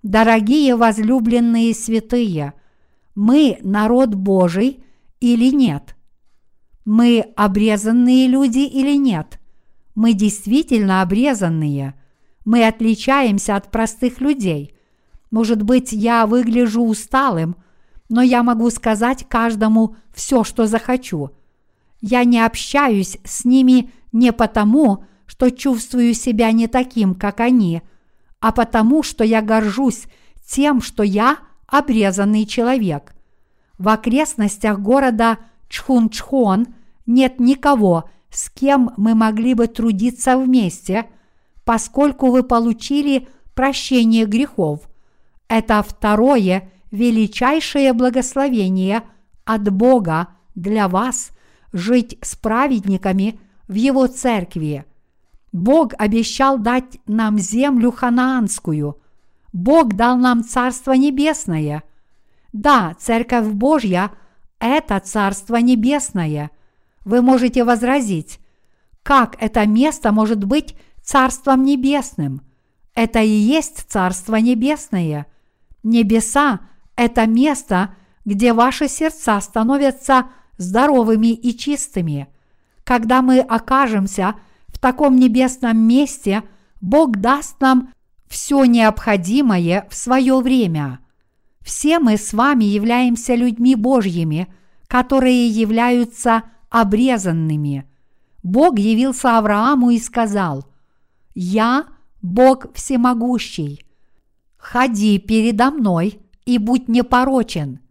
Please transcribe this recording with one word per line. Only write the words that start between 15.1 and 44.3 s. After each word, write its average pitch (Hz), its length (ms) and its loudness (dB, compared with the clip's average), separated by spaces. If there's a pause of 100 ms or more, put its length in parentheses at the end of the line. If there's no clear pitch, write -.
Может 220 320 0
быть, 254 300 0
я 226 340 0
выгляжу 233 560 0
усталым, 220 720 -2 (540)
но 233 120 0
я 247 220 4
могу 233 280 0
сказать 233 580 -4
каждому 220 680 0 (160)
всё, 247 300 -2
что 220 240 -2
захочу. 220 640 -4 (680)
Я 247 240 0
не 240 200 4
общаюсь 233 800 -2
с - 200 -12
ними 254 480 4 (180)
не 233 220 2
потому, 220 720 2 (220)
что - 240 0
чувствую 240 640 -2
себя 226 360 0
не 226 160 2
таким, 226 480 -2
как 202 240 -6
они, 214 440 0 (580)
а 226 100 0
потому, 233 540 0
что - 180 -6
я 220 200 2
горжусь 220 640 -2 (380)
тем, 269 380 0
что - 220 -4
я 214 340 0 (300)
обрезанный 214 800 0
человек. 226 680 -4 (640)
В 185 100 -2
окрестностях 220 920 -2
города 226 580 0 (300)
Чхунчхон 233 1080 0 (320)
нет 254 320 2
никого, 240 720 2 (200)
с - 200 -12
кем 269 460 0
мы 226 180 2
могли 220 400 0
бы 226 140 0
трудиться 233 680 -2
вместе, 226 720 -2 (560)
поскольку 269 680 0
вы 254 100 4
получили 254 840 -2 (260)
прощение 240 720 0
грехов. 202 640 -4 (600)